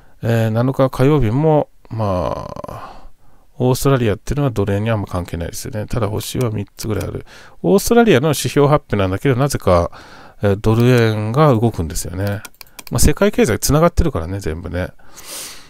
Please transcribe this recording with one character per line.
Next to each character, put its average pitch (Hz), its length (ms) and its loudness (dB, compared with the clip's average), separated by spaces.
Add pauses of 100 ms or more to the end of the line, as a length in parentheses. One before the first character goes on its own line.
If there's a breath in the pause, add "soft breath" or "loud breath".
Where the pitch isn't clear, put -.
(220 soft breath)
え 113 260 0
ー、 - 20 0
七 120 220 0
日 131 180 2
火 - 140 2
曜 147 160 4
日 113 100 2
も、 151 380 2 (220)
ま 95 580 -4 (200)
あ、 - 400 -16 (500 loud breath)
オ 123 120 2
ー 131 40 4
ス - 80 -4
ト 139 80 4
ラ 131 60 4
リ 120 140 2
ア 95 40 2
っ - 40 -10
て - 160 -6
い - 20 -4
う - 20 -4
の 143 60 0
は 135 60 0
ド 104 140 -2
ル 101 100 -2
円 101 100 -2
に 117 60 -2
あ 113 60 0
ん 101 40 -2
ま 95 60 -6
関 90 180 -6
係 - 120 -10
な 85 80 -6
い 78 40 -8
で - 60 -12
す - 120 -10
よ - 60 -10
ね。 107 140 -6
た - 140 -2
だ 107 80 -2
星 - 300 -6
は 123 120 -2
三 107 160 -6 (100)
つ - 120 -10
ぐ 107 60 -2
ら 95 100 -4
い 90 40 -8
あ - 20 -8
る。 90 160 -12 (360 loud breath)
オ 175 140 2
ー - 20 6
ス - 120 0
ト 233 40 4
ラ 233 100 6
リ 208 120 4
ア 120 40 4
の 156 80 0
指 143 200 0
標 143 180 2
発 147 240 2
表 110 60 -2
な 98 120 0
ん - 20 0
だ 95 80 -4
け - 100 -2
ど、 127 80 2
な 139 120 0
ぜ 131 100 -4
か、 87 320 2 (520 loud breath)
え 104 60 2
ー、 98 80 2
ド 110 180 2
ル 120 140 4
円 110 440 2
が 147 220 4
動 113 160 2
く 98 120 -6
ん 80 60 -4
で 80 80 -6
す - 100 -6
よ 90 100 -8
ね。 101 260 -4 (480 soft breath)
ま 123 60 -4
あ、 - 20 0
世 147 160 6
界 202 160 2
経 233 160 2
済 107 120 0
繋 143 220 2
が 170 80 4
っ - 40 0
て - 120 2
る 165 80 0
か 87 80 -4
ら 80 60 -8
ね、 95 140 -6
全 82 220 -6
部 90 80 -10
ね。 90 180 -4 (800 loud breath)